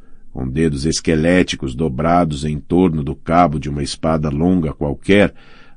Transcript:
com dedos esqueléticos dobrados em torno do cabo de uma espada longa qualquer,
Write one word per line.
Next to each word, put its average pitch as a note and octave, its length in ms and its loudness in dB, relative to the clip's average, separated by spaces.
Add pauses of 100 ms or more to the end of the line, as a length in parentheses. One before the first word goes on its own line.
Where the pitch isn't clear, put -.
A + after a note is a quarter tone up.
(320)
com B1+ 160 -8
dedos D2 380 -2
esqueléticos D#2+ 880 0
dobrados D#2 720 0
em D2+ 140 -4
torno E2 440 2
do D2 120 -6
cabo E2 440 2
de C#2+ 80 -6
uma C#2+ 140 -4
espada D#2 480 -2
longa D#2 420 2
qualquer, D#2+ 640 2 (440)